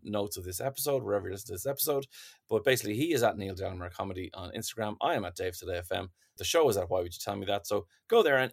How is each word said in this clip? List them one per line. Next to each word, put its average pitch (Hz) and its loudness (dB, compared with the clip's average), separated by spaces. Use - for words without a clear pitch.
notes 101 -2
of 90 -10
this 90 -8
episode, 135 -2
wherever 101 0
you 92 -4
listen 98 -8
to - -10
this 92 -8
episode. 139 0
But 107 4
basically, 120 4
he 156 2
is 117 4
at 107 4
Neil 98 -4
Delamere 92 -6
Comedy 95 -6
on 92 -10
Instagram. 107 -4
I 156 2
am 107 0
at 90 -6
Dave 92 -4
Today 87 -6
F 87 -8
M. 92 -4
The - -8
show 156 6
is 101 4
at 90 -2
Why 92 2
Would 87 -4
You - -16
Tell 101 -4
Me 98 -6
That. 101 -2
So 104 0
go 226 8
there, 143 6
and 131 2